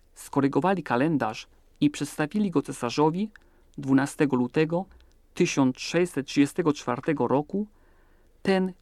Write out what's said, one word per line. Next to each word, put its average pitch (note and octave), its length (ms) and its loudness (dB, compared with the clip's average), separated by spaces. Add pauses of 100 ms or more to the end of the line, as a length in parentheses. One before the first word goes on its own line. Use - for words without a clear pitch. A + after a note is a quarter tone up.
(140)
skorygowali D3 680 0
kalendarz B2 640 -2 (340)
i D3 100 4
przedstawili D#3+ 600 -4
go D3 120 0
cesarzowi D#3 680 0 (480)
dwunastego C3+ 580 2
lutego D#3 480 0 (500)
tysiąc C#3 440 2
sześćset E3+ 480 -2
trzydziestego D3 460 2
czwartego B2+ 560 -2
roku, D3 380 -2 (760)
ten, F#3 400 0